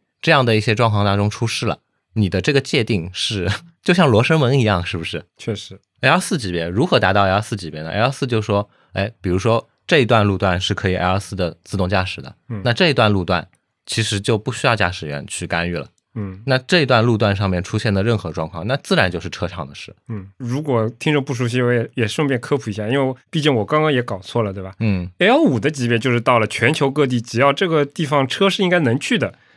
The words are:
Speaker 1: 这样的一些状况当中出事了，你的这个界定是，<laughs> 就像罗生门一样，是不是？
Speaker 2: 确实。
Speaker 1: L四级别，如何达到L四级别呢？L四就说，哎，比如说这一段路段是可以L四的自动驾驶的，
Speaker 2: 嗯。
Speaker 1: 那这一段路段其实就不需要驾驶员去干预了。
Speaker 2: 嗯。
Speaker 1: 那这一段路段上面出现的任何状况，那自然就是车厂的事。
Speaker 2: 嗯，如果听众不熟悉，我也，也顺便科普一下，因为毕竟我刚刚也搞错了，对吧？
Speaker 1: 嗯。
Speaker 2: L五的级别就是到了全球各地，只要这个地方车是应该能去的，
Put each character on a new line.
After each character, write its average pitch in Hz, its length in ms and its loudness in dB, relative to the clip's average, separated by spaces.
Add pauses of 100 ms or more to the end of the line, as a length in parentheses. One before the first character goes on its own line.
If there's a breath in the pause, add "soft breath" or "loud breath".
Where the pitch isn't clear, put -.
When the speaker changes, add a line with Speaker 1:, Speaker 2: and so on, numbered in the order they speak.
(200)
Speaker 1:
这 160 100 0
样 143 140 6
的 113 100 4
一 110 60 4
些 110 140 0
状 113 160 2
况 104 160 2
当 98 100 2
中 101 140 2
出 - 160 -4
事 - 180 -4
了， - 140 -2 (340)
你 101 160 0
的 92 140 -2
这 147 100 2
个 139 80 4
界 131 240 0
定 92 300 -2
是， 95 360 -4 (140)
<laughs> - 180 -20
就 175 120 2
像 175 120 4
罗 113 160 6
生 160 160 2
门 135 220 2
一 113 40 2
样， 92 200 2
是 85 140 -6
不 82 40 -6
是？ - 220 -8 (140)
Speaker 2:
确 110 160 -6
实。 - 260 -14 (220)
Speaker 1:
L 147 180 4
四 190 160 -2
级 101 160 -4
别， 85 160 -2
如 98 160 0
何 131 160 2
达 95 140 4
到 101 80 4
L 95 180 2
四 113 160 -6
级 87 140 -10
别 78 100 -12
呢 80 100 -10
？L 117 220 0
四 135 140 -6
就 113 160 -2
说， 101 260 -2 (240 soft breath)
哎， 98 180 -4 (120)
比 95 80 -2
如 92 80 0
说 113 280 0 (200)
这 160 140 4
一 123 40 4
段 110 220 4
路 98 100 2
段 92 240 0
是 98 140 -2
可 95 160 -2
以 90 60 0
L 90 220 0
四 - 160 -8
的 90 300 -4
自 - 120 -6
动 92 120 0
驾 95 160 0
驶 - 160 -10
的， - 140 -16 (140)
Speaker 2:
嗯。 107 160 -8
Speaker 1:
那 120 80 2
这 170 160 2
一 139 60 2
段 110 160 4
路 98 140 2
段 85 240 -2 (380)
其 - 160 -2
实 107 180 -4
就 117 160 0
不 107 160 -6
需 - 140 -4
要 120 80 4
驾 98 160 2
驶 82 160 -8
员 71 200 -6
去 - 200 -8
干 85 220 -4
预 87 80 -4
了。 71 120 -8 (260)
Speaker 2:
嗯。 101 320 -10
Speaker 1:
那 131 120 2
这 175 220 0
一 139 60 2
段 120 180 4
路 120 120 4
段 104 180 2
上 98 140 0
面 90 140 0
出 107 160 -4
现 104 160 0
的 95 80 2
任 113 160 0
何 82 140 -10
状 80 160 -6
况， 87 180 -10
那 131 100 -2
自 - 200 -2
然 104 140 4
就 85 100 -6
是 87 100 -10
车 - 160 -6
厂 90 200 -10
的 69 80 -18
事。 - 200 -18 (140)
Speaker 2:
嗯， 101 280 -10
如 127 240 -6
果 120 280 0 (100)
听 156 140 0
众 139 120 2
不 135 80 -6
熟 123 140 -2
悉， 123 160 0
我 123 100 2
也， 117 220 0
也 117 120 0
顺 147 200 -2
便 131 140 0
科 139 180 -2
普 117 100 -10
一 104 40 -4
下， 104 160 -6
因 131 200 0
为 131 60 -4 (160 soft breath)
毕 160 100 -2
竟 143 140 2
我 107 100 0
刚 151 160 0
刚 156 120 2
也 123 100 0
搞 104 160 -8
错 117 240 -4
了， 101 100 -4
对 95 100 -10
吧？ 92 180 -12
Speaker 1:
嗯。 95 280 0 (100)
Speaker 2:
L 233 220 4
五 165 180 4
的 135 120 0
级 131 180 -2
别 117 100 2
就 127 120 0
是 120 100 2
到 120 180 2
了 110 80 2
全 123 280 0
球 139 160 0
各 143 160 2
地， 123 140 0
只 117 200 -2
要 139 120 6
这 196 140 -2
个 156 200 2
地 156 180 -6
方 139 240 2
车 196 220 2
是 202 120 -2
应 180 60 2
该 180 120 4
能 127 200 2
去 247 160 0
的， 110 180 -2 (220 soft breath)